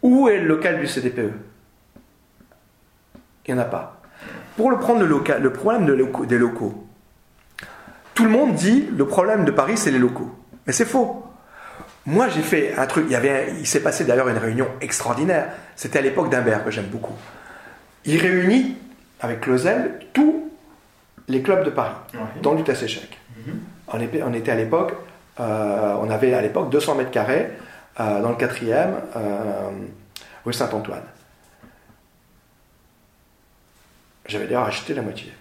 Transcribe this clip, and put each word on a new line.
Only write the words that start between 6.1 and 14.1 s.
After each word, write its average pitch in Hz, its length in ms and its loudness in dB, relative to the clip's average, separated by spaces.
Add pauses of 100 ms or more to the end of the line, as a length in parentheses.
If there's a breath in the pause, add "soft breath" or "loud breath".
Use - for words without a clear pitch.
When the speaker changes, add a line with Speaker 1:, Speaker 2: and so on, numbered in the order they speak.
Speaker 1:
des 120 100 4
locaux, 117 480 0 (1300 loud breath)
tout 233 100 2
le 220 60 6
monde 247 240 4
dit, « 214 340 4 (100)
Le 139 100 4
problème 190 380 4
de - 60 4
Paris, 156 260 2
c'est 160 140 0
les 131 80 2
locaux. » 123 300 0 (380)
Mais 131 60 -2
c'est 233 120 2
faux. - 380 0 (840 loud breath)
Moi, 202 240 2
j'ai 156 140 -2
fait 151 340 2
un 135 80 2
truc, 156 240 0
il - 20 0
y 127 40 2
avait 123 140 2
un... 135 300 -2
il 147 80 -6
s'est 143 140 2
passé 156 240 0
d'ailleurs 127 240 2